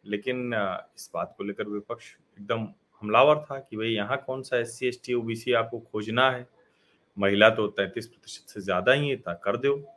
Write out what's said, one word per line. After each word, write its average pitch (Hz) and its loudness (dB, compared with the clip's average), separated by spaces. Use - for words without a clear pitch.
लेकिन, 123 -6
अ, 101 -4
इस - -18
बात 85 -6
को 101 -8
लेकर 101 -6
विपक्ष 104 -8
एकदम 110 -4
हमलावर 120 6
था 139 -10
कि 113 -12
भाई, 110 -2
यहाँ 110 -2
कौन 131 -6
सा 127 -2
एससी, 117 -4
एसटी, 123 -6
ओबीसी 113 -2
आपको 113 0
खोजना 113 0
है, 123 -10
महिला 101 8
तो 110 0
तैंतीस 101 -4
प्रतिशत - -20
से 107 -12
ज्यादा 92 2
ही 143 2
है, 135 0
इतना 87 -8
कर 101 -2
दो। 139 -2